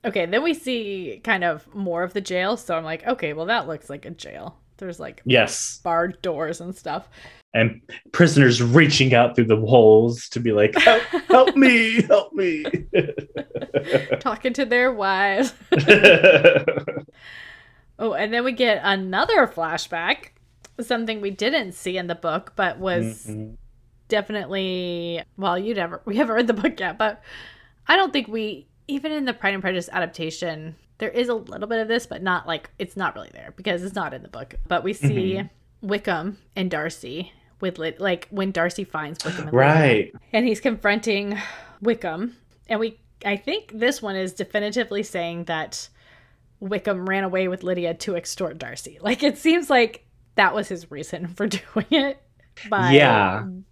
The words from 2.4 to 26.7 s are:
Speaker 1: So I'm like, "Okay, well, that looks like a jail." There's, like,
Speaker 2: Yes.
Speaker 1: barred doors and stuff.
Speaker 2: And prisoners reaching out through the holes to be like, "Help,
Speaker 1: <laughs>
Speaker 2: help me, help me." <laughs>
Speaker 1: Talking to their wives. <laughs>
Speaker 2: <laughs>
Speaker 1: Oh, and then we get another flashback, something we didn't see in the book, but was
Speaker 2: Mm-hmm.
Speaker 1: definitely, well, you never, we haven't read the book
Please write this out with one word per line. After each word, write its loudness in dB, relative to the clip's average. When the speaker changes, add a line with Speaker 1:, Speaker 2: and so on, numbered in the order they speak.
Speaker 1:
So -6
I'm -6
like, -8
"Okay, -4
well, -8
that -2
looks -10
like -14
a -14
jail." -16
There's, -12
like, -16
Speaker 2:
Yes. 0
Speaker 1:
barred -2
doors -6
and -12
stuff. -10
Speaker 2:
And 0
prisoners 6
reaching 6
out 6
through 4
the 6
holes 6
to -6
be 0
like, 4
"Help, 8
Speaker 1:
<laughs> -6
Speaker 2:
help 8
me, 6
help 2
me." -2
<laughs> -4
Speaker 1:
Talking -4
to -2
their 2
wives. 0
<laughs> -20
Speaker 2:
<laughs> 6
Speaker 1:
Oh, -2
and -2
then -2
we -2
get 0
another 2
flashback, -6
something -4
we -6
didn't -2
see -8
in -6
the -4
book, -6
but -2
was -4
Speaker 2:
Mm-hmm. -12
Speaker 1:
definitely, -4
well, -2
you -4
never, -6
we -6
haven't 0
read 2
the 2
book -2